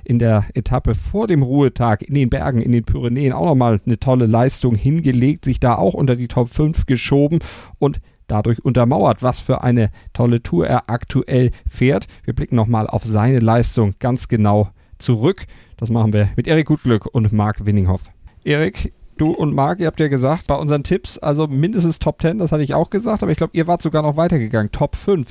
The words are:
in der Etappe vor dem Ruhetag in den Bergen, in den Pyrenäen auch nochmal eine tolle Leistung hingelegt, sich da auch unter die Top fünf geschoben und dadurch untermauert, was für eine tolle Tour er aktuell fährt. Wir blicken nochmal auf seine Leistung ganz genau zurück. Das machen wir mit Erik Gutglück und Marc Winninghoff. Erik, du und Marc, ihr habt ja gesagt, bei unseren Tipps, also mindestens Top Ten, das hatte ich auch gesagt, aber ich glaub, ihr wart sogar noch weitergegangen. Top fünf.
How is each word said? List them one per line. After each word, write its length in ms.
in 140
der 280
Etappe 400
vor 320
dem 160
Ruhetag 580
in 140
den 160
Bergen, 300
in 100
den 120
Pyrenäen 480
auch 140
nochmal 400
eine 140
tolle 260
Leistung 480
hingelegt, 720
sich 140
da 160
auch 180
unter 220
die 120
Top 220
fünf 380
geschoben 520
und 240
dadurch 400
untermauert, 560
was 180
für 220
eine 300
tolle 280
Tour 240
er 240
aktuell 600
fährt. 380
Wir 100
blicken 220
nochmal 320
auf 180
seine 320
Leistung 640
ganz 280
genau 420
zurück. 480
Das 140
machen 200
wir 240
mit 120
Erik 180
Gutglück 400
und 260
Marc 360
Winninghoff. 340
Erik, 500
du 140
und 240
Marc, 260
ihr 60
habt 140
ja 80
gesagt, 400
bei 80
unseren 280
Tipps, 360
also 260
mindestens 540
Top 180
Ten, 220
das 120
hatte 120
ich 100
auch 160
gesagt, 320
aber 100
ich 60
glaub, 160
ihr 140
wart 160
sogar 180
noch 160
weitergegangen. 540
Top 240
fünf. 360